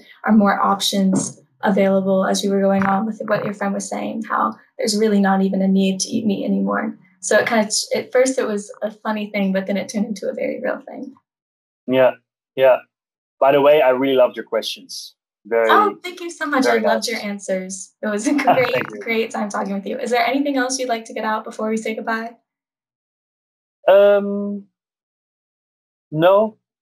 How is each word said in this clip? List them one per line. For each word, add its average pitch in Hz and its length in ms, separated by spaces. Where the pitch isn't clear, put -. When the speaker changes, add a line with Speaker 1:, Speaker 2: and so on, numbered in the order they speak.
Speaker 1:
are 214 80
more 202 280
options 190 800
available, 196 640
as 202 180
you 202 60
were 196 100
going 196 240
on 196 220
with 220 200
what 208 180
your 208 100
friend 196 200
was 202 140
saying, 214 360
how - 300
there's 214 180
really 208 240
not 196 220
even 190 200
a 190 60
need 190 320
to - 80
eat 226 180
meat 196 180
anymore. - 520
So 214 140
it - 80
kind 214 200
of, - 60
at - 180
first 262 260
it 220 80
was 202 240
a 214 80
funny 214 400
thing, 196 200
but 190 160
then 202 120
it 180 100
turned 202 160
into - 240
a - 60
very - 260
real - 260
thing. - 280
Speaker 2:
Yeah, 127 260
yeah. 131 220
By 135 120
the 143 100
way, 147 180
I 131 100
really 131 240
loved 120 220
your 113 80
questions. - 720
Very, 117 240
Speaker 1:
Oh, 403 320
thank 349 180
you 339 100
so 320 140
much. 285 220
I 240 60
Speaker 2:
very 226 100
Speaker 1:
loved 220 260
Speaker 2:
nice. - 0
Speaker 1:
your 226 140
answers. 190 800
It 214 60
was 214 180
a 285 80
Speaker 2:
<laughs> 269 100
Speaker 1:
great, 254 300
Speaker 2:
Thank - 180
you. - 80
Speaker 1:
great 226 300
time 214 180
talking 196 240
with 196 140
you. 208 120
Is 226 120
there 240 160
anything 277 320
else 262 200
you'd 247 120
like 226 160
to 226 80
get 220 100
out 220 200
before 220 260
we 220 80
say 220 160
goodbye? 226 380
Speaker 2:
Um, 202 760
no, 196 480